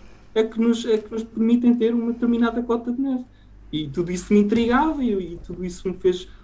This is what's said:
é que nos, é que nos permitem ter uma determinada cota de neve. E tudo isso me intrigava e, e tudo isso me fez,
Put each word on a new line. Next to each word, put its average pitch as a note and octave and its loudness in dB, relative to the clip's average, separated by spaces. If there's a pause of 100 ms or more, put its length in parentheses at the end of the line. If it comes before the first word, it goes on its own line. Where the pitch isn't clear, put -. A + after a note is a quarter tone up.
(340)
é A3 4
que A3 -4
nos, A#3 2
é G#3+ 2
que - -12
nos A3 -6
permitem A#3 2
ter A#3 2
uma A#3 -2
determinada A#3 0
cota A#3 -2
de B3 -4
neve. C4 -2 (480)
E D3+ -6
tudo F3 -4
isso F#3 -2
me G#3 8
intrigava A#3+ 2
e, F#3 -2
e E3+ -12
tudo F3 -10
isso F3+ -8
me F#3 -4
fez, F3+ 0 (160)